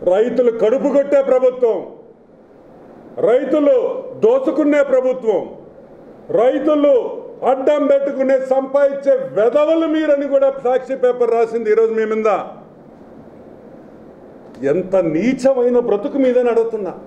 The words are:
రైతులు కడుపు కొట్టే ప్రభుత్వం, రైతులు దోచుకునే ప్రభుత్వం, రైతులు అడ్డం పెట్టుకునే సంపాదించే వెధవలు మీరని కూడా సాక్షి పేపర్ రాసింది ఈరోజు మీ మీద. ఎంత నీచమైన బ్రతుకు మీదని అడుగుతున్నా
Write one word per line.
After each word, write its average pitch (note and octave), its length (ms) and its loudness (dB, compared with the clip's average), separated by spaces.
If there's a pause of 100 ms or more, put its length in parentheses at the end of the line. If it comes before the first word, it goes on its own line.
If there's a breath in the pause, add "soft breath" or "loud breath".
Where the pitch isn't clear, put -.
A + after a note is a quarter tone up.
(120)
రైతులు A#3+ 400 2 (100)
కడుపు C4+ 340 0
కొట్టే C#4 240 2 (100)
ప్రభుత్వం, B3 480 2 (1500)
రైతులు C#4 480 2 (480)
దోచుకునే C#4+ 560 2 (100)
ప్రభుత్వం, B3+ 500 0 (1000)
రైతులు D4 520 2 (580)
అడ్డం C#4 400 0
పెట్టుకునే C4+ 460 2 (160)
సంపాదించే C4+ 600 0 (260)
వెధవలు D4+ 560 2
మీరని D4 400 0
కూడా C4+ 140 2 (160)
సాక్షి B3+ 380 -2
పేపర్ B3 340 0
రాసింది A3+ 380 -2
ఈరోజు A3 240 2
మీ A3 140 -2
మీద. A3 180 0 (2500)
ఎంత F#3 240 -2 (200)
నీచమైన B3 600 0 (100)
బ్రతుకు A3+ 360 -2
మీదని B3 280 2
అడుగుతున్నా A3 420 -2 (120)